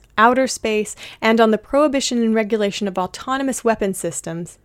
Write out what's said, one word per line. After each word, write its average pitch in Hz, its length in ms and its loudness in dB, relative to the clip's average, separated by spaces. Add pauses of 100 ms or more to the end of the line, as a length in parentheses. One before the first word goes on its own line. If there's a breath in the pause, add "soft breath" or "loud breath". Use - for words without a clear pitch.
(180)
outer 247 280 4
space, 214 500 -4 (240 loud breath)
and 226 220 4
on 226 80 6
the 214 80 2
prohibition 269 640 0
and 220 140 2
regulation 208 520 -2
of 185 120 -4
autonomous 262 640 -4
weapon 208 320 0
systems, 170 680 -10